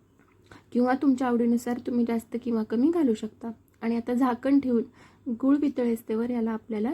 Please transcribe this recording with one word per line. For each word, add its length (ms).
किंवा 300
तुमच्या 260
आवडीनुसार 600
तुम्ही 200
जास्त 360
किंवा 200
कमी 260
घालू 240
शकता. 380
आणि 140
आता 180
झाकण 460
ठेवून 240
गूळ 280
वितळेस्तोवर 720
याला 220
आपल्याला 420